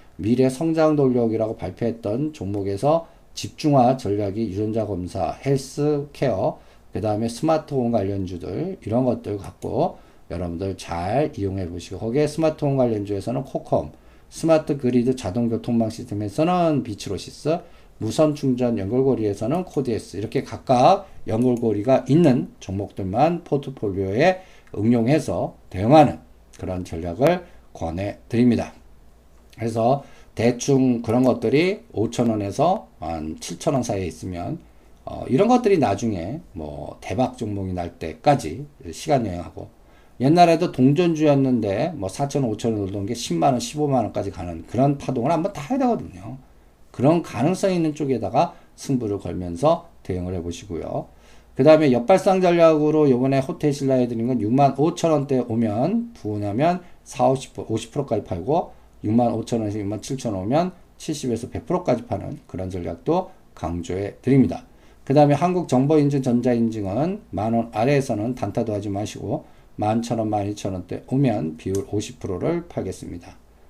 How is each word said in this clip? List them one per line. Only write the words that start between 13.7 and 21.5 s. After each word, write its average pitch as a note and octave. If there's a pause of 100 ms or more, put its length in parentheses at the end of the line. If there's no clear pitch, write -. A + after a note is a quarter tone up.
스마트 D#3
그리드 B2+
자동 A2+
교통망 A2+
시스템에서는 D3
비츠로시스, G#2+ (360)
무선 C#3+
충전 B2
연결고리에서는 A#2
코디에스, B2
이렇게 A2+
각각 C3+ (200)
연결고리가 A#2